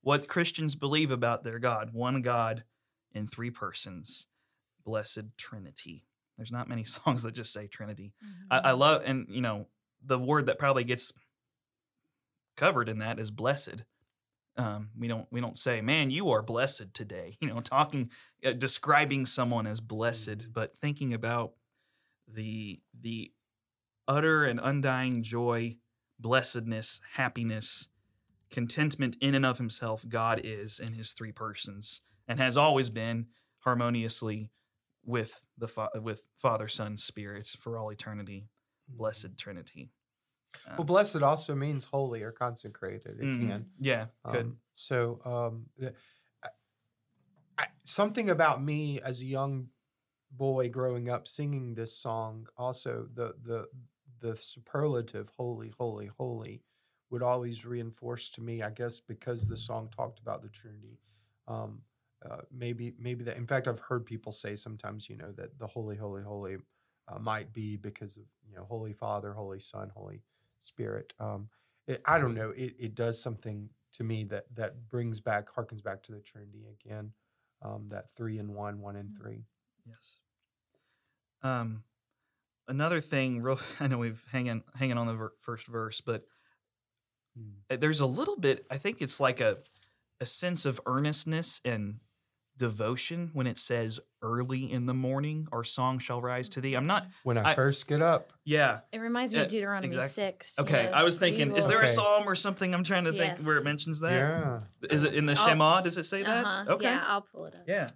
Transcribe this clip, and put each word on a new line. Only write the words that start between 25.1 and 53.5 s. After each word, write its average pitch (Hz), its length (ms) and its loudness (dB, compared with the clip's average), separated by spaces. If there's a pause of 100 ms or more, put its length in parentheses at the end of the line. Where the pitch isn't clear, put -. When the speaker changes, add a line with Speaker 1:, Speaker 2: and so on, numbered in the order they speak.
Speaker 1:
joy, 117 540 0 (420)
blessedness, 117 840 0 (140)
happiness, 113 760 -2 (600)
contentment 131 680 0
in 139 140 4
and 135 120 6
of 123 120 4
himself, 113 500 -2
God 113 360 2
is 107 360 -6
in 113 140 -6
his 113 180 -4
three 113 200 -8
persons 104 680 -6 (260)
and 117 100 -2
has 127 180 4
always 143 340 6
been 113 360 -2 (340)
harmoniously 113 920 0 (540)
with 117 420 -4 (120)
the 117 100 -6
fa-, 110 220 -6 (100)
with 110 240 -6 (120)
Father, 110 320 2
Son, 104 280 -4
Spirit 104 520 -6 (100)
for 117 200 -8
all 107 120 -6
eternity. 104 560 -12 (440)
Speaker 3:
Mm-hmm. 120 80 -16
Speaker 1:
Blessed 107 400 -4
Trinity. 85 520 -14 (760)
Speaker 3:
Well, - 140 -8
Speaker 1:
Um, 156 60 0
Speaker 3:
blessed 185 360 6
also 151 320 4
means 139 320 -2
holy 127 360 -2
or 113 100 -8
consecrated. 107 880 -6
It 127 40 -4
Speaker 1:
Mm-hmm. 123 240 0
Speaker 3:
can. 107 180 -4 (140)
Speaker 1:
Yeah, 120 260 0 (240)
good. 117 160 0
Speaker 3:
Um, 117 100 -8 (160)
so, 120 520 -2
um, 117 420 -4 (120)
th-, 127 160 -8 (500)
I, - 40 -10 (1120)
I, - 80 0 (160)
something 208 480 2
about 147 320 6
me 147 380 -2
as 127 200 -6
a 131 60 -8
young 135 420 -2 (640)
boy 131 360 2
growing 123 400 -2
up 120 200 -4
singing 135 460 -4
this 113 220 -6
song, 113 600 -6
also 123 580 -4
the, 117 200 -6 (100)
the, 117 240 -6 (520)